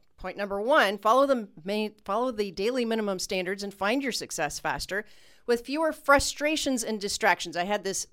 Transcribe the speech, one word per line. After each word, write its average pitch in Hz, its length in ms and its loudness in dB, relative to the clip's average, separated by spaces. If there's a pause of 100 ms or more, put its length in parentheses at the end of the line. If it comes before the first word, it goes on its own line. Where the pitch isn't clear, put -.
(160)
point 185 220 -10
number 202 240 -4
one, 220 360 4
follow 240 280 6
the 247 240 0 (160)
main, 208 280 -2 (120)
follow 233 260 0
the 208 200 -4
daily 233 340 0
minimum 214 340 -2
standards 190 440 -4
and 202 100 -8
find 226 280 0
your 262 120 -4
success 147 460 -4
faster 160 440 -4 (420)
with 240 200 0
fewer 311 260 0
frustrations 277 920 2
and 220 200 -4
distractions. 185 560 0
I 175 80 0
had 208 180 -2
this 190 300 -4